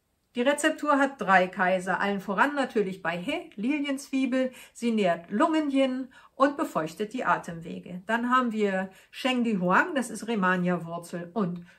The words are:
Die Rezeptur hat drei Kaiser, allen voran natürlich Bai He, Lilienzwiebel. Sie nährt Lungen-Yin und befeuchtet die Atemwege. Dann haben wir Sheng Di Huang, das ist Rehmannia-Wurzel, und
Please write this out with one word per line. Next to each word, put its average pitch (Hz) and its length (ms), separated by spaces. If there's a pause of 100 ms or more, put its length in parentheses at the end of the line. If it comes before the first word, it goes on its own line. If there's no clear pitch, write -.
(340)
Die 240 80
Rezeptur 294 560
hat 277 220
drei 185 280
Kaiser, 185 520
allen 202 200
voran 214 340
natürlich 220 480
Bai 170 160
He, 294 380
Lilienzwiebel. 262 960 (200)
Sie 233 200
nährt 175 380
Lungen-Yin 269 800 (280)
und 277 200
befeuchtet 208 560
die 254 120
Atemwege. 180 840
Dann 233 240
haben 247 220
wir 196 380 (200)
Sheng 254 320
Di 220 160
Huang, 240 380
das 247 140
ist 214 180
Rehmannia-Wurzel, 175 1040
und 175 320 (140)